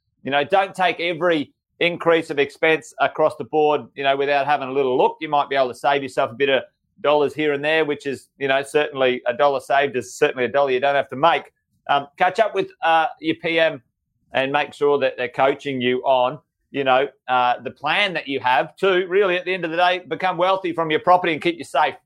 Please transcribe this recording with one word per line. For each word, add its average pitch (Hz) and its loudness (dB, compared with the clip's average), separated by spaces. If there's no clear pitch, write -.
You 131 -6
know, 143 0
don't 196 0
take 175 0
every 170 -2
increase 165 2
of 147 -4
expense 147 0
across 151 0
the - -10
board, 151 0
you 143 -8
know, 139 2
without 139 0
having 135 -2
a - -6
little 131 0
look. 220 2
You 156 -10
might 147 0
be 139 -2
able 131 2
to 117 -8
save 143 0
yourself 135 -4
a - -16
bit 135 0
of 131 2
dollars 143 2
here 151 -2
and 143 -4
there, 160 2
which 147 -6
is, 127 -10
you 139 -4
know, 135 0
certainly 135 0
a 120 0
dollar 139 2
saved 139 -2
is 120 -8
certainly 131 0
a - -2
dollar 139 0
you 127 0
don't 139 0
have 135 -2
to 131 -10
make. 151 0
Um, 139 0
catch 185 0
up 202 0
with, 190 -4
uh, 160 2
your 160 -4
P 165 -4
M 156 -2
and 135 -2
make 147 -2
sure 143 2
that 131 -2
they're 127 -4
coaching 139 -2
you 123 0
on, 131 0
you 139 -4
know, 143 4
uh, 123 0
the 123 -10
plan 180 -2
that 135 -6
you 135 -4
have 135 0
to 190 0
really, 185 2
at 180 -6
the 180 -4
end 180 -6
of 160 -6
the 165 -6
day, 180 2
become 175 -4
wealthy 185 0
from 160 -4
your 156 0
property 180 2
and 143 -8
keep 170 -2
you 135 -12
safe. 151 -2